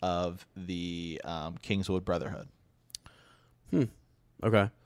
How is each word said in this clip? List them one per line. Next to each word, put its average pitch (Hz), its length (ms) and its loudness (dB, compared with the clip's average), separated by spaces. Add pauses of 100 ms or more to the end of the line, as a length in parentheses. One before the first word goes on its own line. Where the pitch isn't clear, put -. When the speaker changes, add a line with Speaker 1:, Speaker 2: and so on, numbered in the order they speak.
Speaker 1:
of 90 440 0 (100)
the, 87 680 -4
um, 82 380 -6
Kingswood 95 420 0
Brotherhood. - 440 -2 (1200)
Speaker 2:
Hmm. 156 140 4 (580)
Okay. 107 280 6 (160)